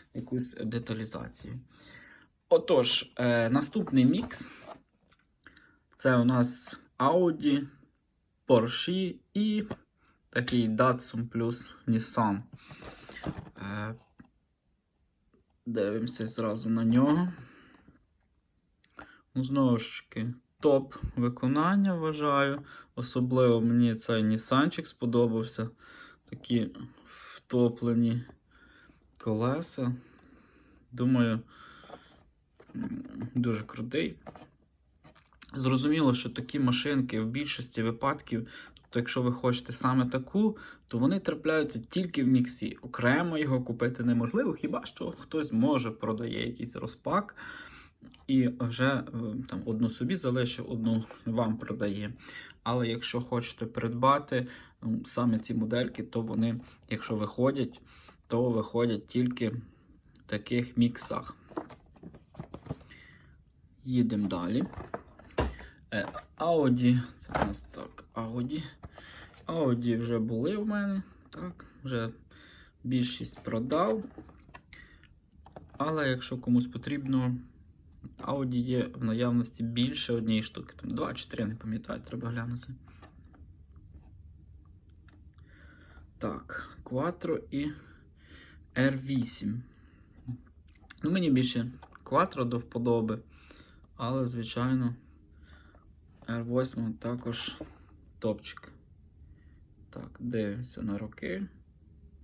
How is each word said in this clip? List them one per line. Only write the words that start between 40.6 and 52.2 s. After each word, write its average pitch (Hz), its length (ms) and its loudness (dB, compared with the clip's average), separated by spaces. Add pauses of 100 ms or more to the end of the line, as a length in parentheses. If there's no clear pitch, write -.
то 120 100 -2
вони 156 220 4
трапляються 156 600 0 (100)
тільки 170 340 0
в 123 40 4
міксі. - 540 2
Окремо 151 560 2
його 131 260 0
купити 120 400 -2
неможливо, 120 500 2
хіба - 320 -6
що - 260 -8
хтось, 151 400 -4
може, 123 400 4
продає 110 560 -4
якийсь - 280 -8
розпак - 600 -4 (920)
і 127 220 6 (100)
вже, 120 260 0
е, 135 180 2 (460)
там, - 160 -6
одну 113 240 2
собі 131 260 -2
залишив, 127 560 -2
одну 113 340 0 (200)
вам 113 320 0
продає. 104 560 -4 (500)